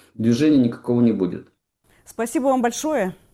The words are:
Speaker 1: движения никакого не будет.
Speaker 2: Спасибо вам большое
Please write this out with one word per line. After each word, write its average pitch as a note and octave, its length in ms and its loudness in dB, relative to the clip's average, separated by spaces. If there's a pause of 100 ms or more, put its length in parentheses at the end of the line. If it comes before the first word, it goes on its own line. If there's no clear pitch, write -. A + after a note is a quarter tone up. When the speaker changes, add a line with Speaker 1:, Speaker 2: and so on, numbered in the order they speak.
(140)
Speaker 1:
движения B2+ 460 2
никакого A#2+ 420 0
не A#2 100 4
будет. F#2 360 -4 (580)
Speaker 2:
Спасибо - 400 -4
вам C4 160 2
большое A#3+ 540 -2 (180)